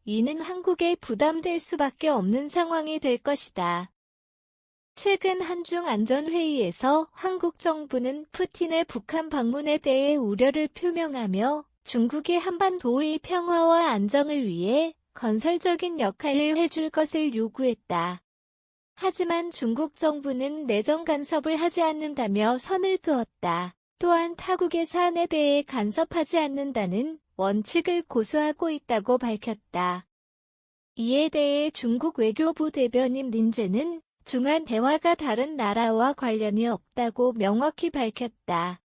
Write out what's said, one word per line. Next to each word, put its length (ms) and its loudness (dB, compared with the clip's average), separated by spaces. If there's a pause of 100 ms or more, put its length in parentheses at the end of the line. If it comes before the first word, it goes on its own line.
이는 360 0
한국에 560 0
부담될 640 0
수밖에 480 -2
없는 400 0
상황이 500 -2
될 200 0
것이다. 760 -4 (1040)
최근 460 0
한중 480 -4
안전회의에서 1200 0
한국 460 -4
정부는 720 -4
푸틴의 540 -2
북한 460 -6
방문에 480 0
대해 380 2
우려를 520 2
표명하며 960 -2 (180)
중국이 540 0
한반도의 840 0
평화와 680 2
안정을 580 2
위해 460 0 (220)
건설적인 840 0
역할을 600 0
해줄 320 0
것을 440 0
요구했다. 840 -2 (760)
하지만 560 0
중국 460 -2
정부는 680 -2
내정 380 0
간섭을 520 0
하지 260 0
않는다며 760 0
선을 400 0
그었다. 760 -2 (240)
또한 380 2
타국의 480 0
사안에 420 0
대해 360 2
간섭하지 760 0
않는다는 800 -2 (180)
원칙을 640 0
고수하고 680 0
있다고 460 0
밝혔다. 920 -4 (920)
이에 340 2
대해 400 2
중국 480 -2
외교부 520 0
대변인 600 0
린제는 720 0 (220)
중한 400 0
대화가 520 2
다른 400 -2
나라와 560 2
관련이 560 0
없다고 640 -2
명확히 580 0
밝혔다. 960 -4